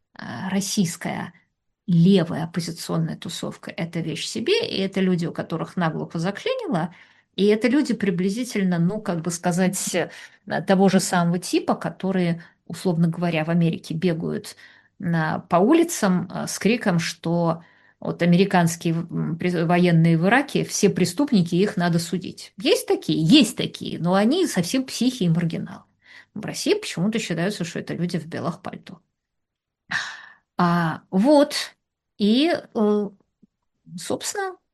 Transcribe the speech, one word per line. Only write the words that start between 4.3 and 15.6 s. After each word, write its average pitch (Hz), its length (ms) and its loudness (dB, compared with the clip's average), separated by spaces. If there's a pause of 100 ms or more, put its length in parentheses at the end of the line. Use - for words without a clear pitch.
и - 120 -4
это 190 200 -2
люди, 180 260 0
у - 60 -6
которых 165 440 -8
наглухо 160 420 -4
заклинило, 208 760 -4 (420)
и 190 100 2
это 220 220 4
люди 254 260 2
приблизительно, 196 840 -2
ну, 190 220 0
как 175 220 -4
бы 175 80 -4
сказать, 185 640 -2
э, 165 160 -2 (520)
того 190 260 4
же 185 120 4
самого 175 380 0
типа, 311 380 -2
которые, 170 640 -2 (240)
условно 170 420 0
говоря, 165 360 -2
в 165 60 -4
Америке 165 440 0
бегают 160 600 -2 (420)
на, 165 420 -2
по - 160 0
улицам, 214 800 4